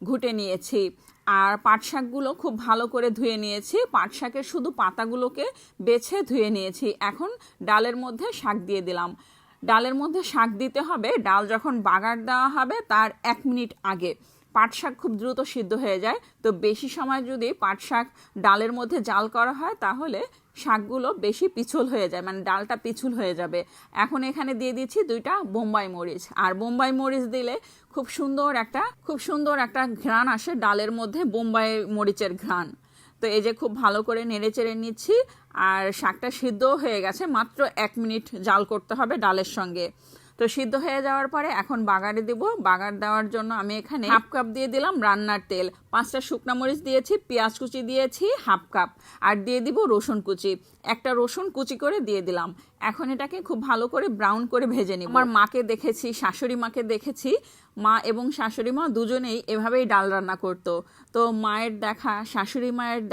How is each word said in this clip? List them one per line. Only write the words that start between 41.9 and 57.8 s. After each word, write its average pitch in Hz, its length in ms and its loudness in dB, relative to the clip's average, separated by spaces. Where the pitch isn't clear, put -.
বাগারে 208 380 2
দেব। 233 140 -2
বাগার 196 340 2
দেওয়ার 214 320 2
জন্য 220 160 -4
আমি 208 180 -4
এখানে 269 340 -4
হাফ 226 200 6
কাপ 254 120 0
দিয়ে 262 180 0
দিলাম 311 200 2
রান্নার 208 440 2
তেল, 185 160 0
পাঁচটা 233 360 0
শুকনা - 320 -4
মরিচ 269 280 0
দিয়েছি, 262 240 2
পেঁয়াজ 220 320 2
কুচি 254 200 -6
দিয়েছি 262 360 0
হাফ 190 200 2
কাপ, 180 160 2
আর 208 80 6
দিয়ে 247 200 2
দিব 277 100 0
রসুন 214 320 2
কুচি, 196 260 -2
একটা 254 160 -4
রসুন 294 260 -2
কুচি 262 260 -4
করে 294 160 0
দিয়ে 196 200 0
দিলাম। 175 200 -2
এখন 247 260 -4
এটাকে 285 240 -6
খুব 269 100 -2
ভালো 233 240 2
করে 269 140 0
ব্রাউন 214 240 2
করে 254 220 2
ভেজে 196 260 0
নিব। 175 120 -6
আমার 254 240 6
মাকে 214 240 4
দেখেছি, 220 340 -2
শাশুড়ি 240 420 0
মাকে 226 200 -4
দেখেছি, 262 380 -4